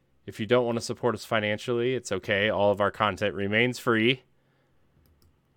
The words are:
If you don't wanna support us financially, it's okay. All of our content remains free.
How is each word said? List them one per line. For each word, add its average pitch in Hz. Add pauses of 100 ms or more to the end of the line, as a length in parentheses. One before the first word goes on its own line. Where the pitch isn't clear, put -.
(260)
If -
you 110
don't 120
wanna 117
support 117
us 107
financially, 117
it's -
okay. 101
All 101
of 98
our 101
content 101
remains 107
free. 117 (1300)